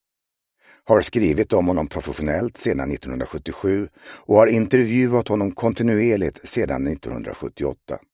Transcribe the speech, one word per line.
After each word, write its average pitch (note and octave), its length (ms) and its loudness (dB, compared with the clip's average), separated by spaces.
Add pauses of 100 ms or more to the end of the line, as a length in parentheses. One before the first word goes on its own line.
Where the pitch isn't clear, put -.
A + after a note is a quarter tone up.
(840)
Har G#2+ 180 4
skrivit G2 520 0
om F2 140 2
honom D#2+ 200 -2
professionellt D#2 680 -6
sedan C2+ 320 -4
nittonhundrasjuttiosju D2+ 1000 -4 (100)
och - 380 -2
har A2 120 10
intervjuat A#2 800 2
honom G#2 240 0
kontinuerligt A2 960 0
sedan D2+ 340 -2
nittonhundrasjuttioåtta. - 1160 -8 (140)